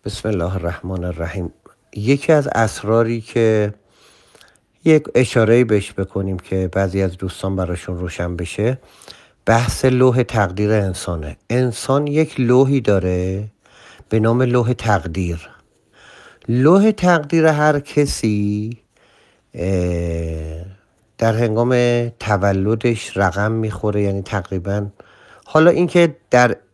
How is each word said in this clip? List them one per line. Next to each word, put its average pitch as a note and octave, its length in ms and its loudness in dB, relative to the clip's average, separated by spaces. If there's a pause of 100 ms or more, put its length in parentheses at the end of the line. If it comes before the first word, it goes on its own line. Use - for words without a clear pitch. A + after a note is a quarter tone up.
بسم G#2+ 240 -6
الله F#2 240 -2
الرحمن F2 500 -6
الرحیم. E2+ 500 -6 (420)
یکی C3+ 360 0
از D3 160 2
اسراری A2+ 720 0
که A2 520 0 (1120)
یک D#3 180 6 (120)
اشاره‌ای A#2+ 480 4
بهش G#2+ 300 0
بکنیم F#2+ 460 -4
که F#2 320 -4
بعضی G2 300 -2
از F2+ 160 -2
دوستان F#2+ 380 -6
براشون F2+ 440 -6
روشن F2 360 -6
بشه، G#2 440 -4 (680)
بحث A#2 400 2
لوح B2+ 380 4
تقدیر G#2 480 0
انسانه. F2 680 -4 (120)
انسان B2+ 580 0
یک D3+ 320 0
لوحی C3 420 4
داره F#2+ 600 0 (680)
به A2 100 0
نام A#2 220 2
لوح B2 320 2
تقدیر. F2 760 -4 (1000)
لوح E3+ 420 4
تقدیر E3 540 2
هر D3+ 340 2
کسی، G#2+ 1000 -2 (760)
اه، E2+ 1120 -4 (520)
در A2+ 160 2
هنگام A#2 380 0 (380)
تولدش G#2 1080 -2
رقم G2 340 0
می‌خوره، G#2+ 500 -2
یعنی G2 200 -2
تقریباً، G2 640 -6 (600)
حالا D#3+ 260 4
اینکه F3 440 2 (140)
در B2 260 4 (180)